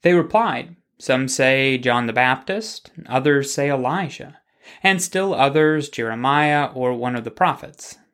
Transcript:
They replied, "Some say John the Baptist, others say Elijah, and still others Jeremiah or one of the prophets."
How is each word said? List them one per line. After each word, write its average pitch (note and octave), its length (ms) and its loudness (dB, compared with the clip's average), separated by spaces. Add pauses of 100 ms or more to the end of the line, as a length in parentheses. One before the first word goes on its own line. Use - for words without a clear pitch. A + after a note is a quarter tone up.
They F3 120 6
replied, E3+ 600 0 (220)
"Some C3 280 0
say C3+ 520 2
John A#2+ 280 0
the A2+ 60 -4
Baptist, C3 800 -2 (140)
others C#3 460 0
say C#3+ 180 -2
Elijah, C#3 680 -4 (440)
and F#3+ 180 2
still F#3+ 320 -2
others D3+ 540 2
Jeremiah C#3 840 0
or B2+ 220 -2
one B2 220 -4
of A2+ 80 -6
the A2+ 80 -8
prophets." - 680 -4 (160)